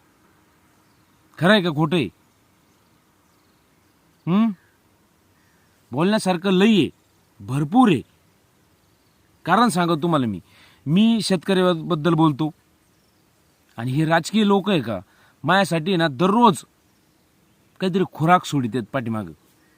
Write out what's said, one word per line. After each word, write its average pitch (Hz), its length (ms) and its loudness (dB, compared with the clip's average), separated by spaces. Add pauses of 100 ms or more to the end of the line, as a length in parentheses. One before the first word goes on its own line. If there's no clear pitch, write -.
(1400)
खरं 175 140 0
आहे 214 100 4
का 175 80 -4
खोटं 156 280 -2
आहे? 127 80 0 (2250)
हं? 214 220 0 (1400)
बोलण्यासारखं 185 600 -2
लई 196 280 4
आहे, 107 100 0 (500)
भरपूर 151 500 2
आहे. 123 120 0 (1400)
कारण 208 240 2
सांगतो 170 260 0
तुम्हाला 151 300 0
मी, 98 140 -6 (460)
मी 214 360 2
शेतकऱ्याबद्दल 175 920 -2
बोलतो 156 360 0 (1300)
आणि 123 140 -6
हे 156 140 0
राजकीय 170 420 0
लोक 202 220 0
आहे 170 120 0
का, 104 180 -8 (440)
माझ्यासाठी 170 520 0
ना 165 120 0
दररोज 190 560 2 (1160)
काहीतरी 185 240 0 (100)
खुराक 170 320 2
सोडित 131 280 -4
आहेत 123 100 -4 (100)
पाठीमागं. 110 380 -6 (460)